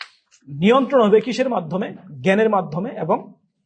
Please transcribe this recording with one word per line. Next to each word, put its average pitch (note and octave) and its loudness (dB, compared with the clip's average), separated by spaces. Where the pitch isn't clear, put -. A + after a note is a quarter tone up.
নিয়ন্ত্রণ A3+ 2
হবে G3+ 6
কিসের B3+ -2
মাধ্যমে? F#3 -6
জ্ঞানের G3 2
মাধ্যমে F#3 -4
এবং G3+ -4